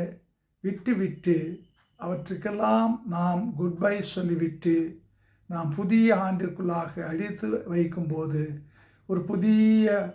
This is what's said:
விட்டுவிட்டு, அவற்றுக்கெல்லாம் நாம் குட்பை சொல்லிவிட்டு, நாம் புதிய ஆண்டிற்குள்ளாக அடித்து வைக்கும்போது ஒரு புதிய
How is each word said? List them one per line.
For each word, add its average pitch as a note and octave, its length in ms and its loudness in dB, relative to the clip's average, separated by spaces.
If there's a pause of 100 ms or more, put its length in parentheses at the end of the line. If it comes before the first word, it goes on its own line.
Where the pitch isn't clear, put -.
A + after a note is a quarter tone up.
(640)
விட்டுவிட்டு, F#3 720 0 (640)
அவற்றுக்கெல்லாம் G#3+ 920 0 (140)
நாம் F3 360 0 (120)
குட்பை F3 380 0 (120)
சொல்லிவிட்டு, E3+ 720 -2 (760)
நாம் E3 220 -4
புதிய G#3 360 4 (120)
ஆண்டிற்குள்ளாக F3 840 -4
அடித்து G3+ 440 -4 (180)
வைக்கும்போது D#3 760 -2 (640)
ஒரு F3+ 140 0
புதிய G#3+ 640 4 (300)